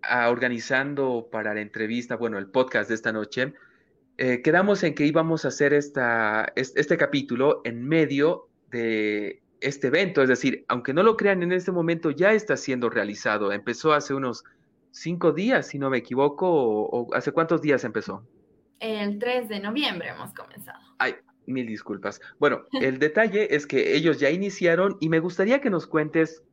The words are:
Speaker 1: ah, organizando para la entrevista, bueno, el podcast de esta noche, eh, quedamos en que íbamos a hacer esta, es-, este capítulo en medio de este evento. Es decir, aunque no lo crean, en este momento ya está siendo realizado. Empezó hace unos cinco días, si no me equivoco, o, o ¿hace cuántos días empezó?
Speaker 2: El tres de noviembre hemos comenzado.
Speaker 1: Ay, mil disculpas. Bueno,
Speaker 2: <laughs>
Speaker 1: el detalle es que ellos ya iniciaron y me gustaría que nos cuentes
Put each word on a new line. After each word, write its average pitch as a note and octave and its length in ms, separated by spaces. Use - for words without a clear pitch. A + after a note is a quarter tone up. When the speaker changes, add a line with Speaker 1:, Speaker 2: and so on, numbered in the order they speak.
Speaker 1:
ah, A#2+ 280
organizando B2 1000
para G#2+ 220
la G#2+ 80
entrevista, A2 560
bueno, A2 200
el G2 100
podcast B2 420
de A2+ 60
esta A2 180
noche, A2 400
eh, B2 240
quedamos F#3+ 420
en D#3 100
que D3 120
íbamos D#3+ 400
a - 20
hacer C#3+ 260
esta, A#2 840
es-, - 180
este D3+ 220
capítulo C#3 640
en A#2 240
medio D3+ 640
de G#2+ 720
este C#3 260
evento. D#3 340
Es C3 60
decir, B2+ 400
aunque B2 260
no E3+ 100
lo A3 120
crean, G3+ 260
en F3 120
este F3+ 180
momento E3+ 400
ya F3+ 220
está G#3+ 240
siendo A#2+ 320
realizado. G#2 640
Empezó A#2+ 400
hace C#3+ 200
unos C3 300
cinco E3+ 400
días, F#3 360
si C#3+ 120
no C#3 100
me C3 100
equivoco, C#3+ 520
o, A#2 560
o - 60
¿hace B2+ 180
cuántos E3 300
días C#3 240
empezó? G#2 420
Speaker 2:
El G#3 400
tres A#3+ 280
de G#3+ 140
noviembre G#3+ 480
hemos - 240
comenzado. - 460
Speaker 1:
Ay, - 180
mil C3 200
disculpas. G#2 540
Bueno, C#3 320
Speaker 2:
<laughs> - 20
Speaker 1:
el C3+ 260
detalle G3 560
es C#3+ 100
que B2+ 300
ellos D#3 240
ya C#3 120
iniciaron F#3 680
y D#3 80
me E3 120
gustaría F#3+ 420
que C#4 80
nos F3 180
cuentes D#3 640